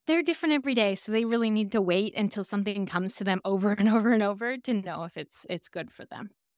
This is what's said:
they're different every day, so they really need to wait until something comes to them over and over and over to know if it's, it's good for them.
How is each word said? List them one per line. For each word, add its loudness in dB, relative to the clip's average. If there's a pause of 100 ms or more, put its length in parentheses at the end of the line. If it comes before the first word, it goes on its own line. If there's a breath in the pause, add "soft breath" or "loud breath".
they're 4
different 0
every 0
day, 2
so -8
they 2
really 2
need 0
to 4
wait 2
until -2
something -2
comes -4
to -6
them 0
over 2
and 4
over 4
and 4
over -2
to -4
know -4
if -10
it's, -12
it's -8
good -10
for -18
them. -12 (280)